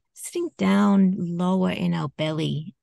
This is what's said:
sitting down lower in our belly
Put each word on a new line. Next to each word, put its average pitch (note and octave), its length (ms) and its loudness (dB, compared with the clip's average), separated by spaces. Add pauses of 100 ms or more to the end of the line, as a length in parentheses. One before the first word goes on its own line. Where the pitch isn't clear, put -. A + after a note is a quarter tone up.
(140)
sitting - 440 -8
down G3 600 4
lower F3+ 540 0
in F3 220 -2
our D#3+ 160 -2
belly D#3 720 -4